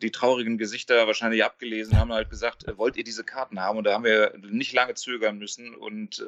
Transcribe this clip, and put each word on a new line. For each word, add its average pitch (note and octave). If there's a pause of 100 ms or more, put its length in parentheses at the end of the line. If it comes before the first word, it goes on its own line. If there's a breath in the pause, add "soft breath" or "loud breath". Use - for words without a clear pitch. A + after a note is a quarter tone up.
die A2
traurigen A#2+
Gesichter A2+
wahrscheinlich A2
abgelesen, A2
haben A2+
halt A2
gesagt, A2+
äh, G#2+
„Wollt A#2
ihr G#2+
diese A2+
Karten B2+
haben?“ G2+
Und G#2+
da G2+
haben G#2+
wir G#2+
nicht A2
lange B2
zögern A2
müssen A#2
und, G#2+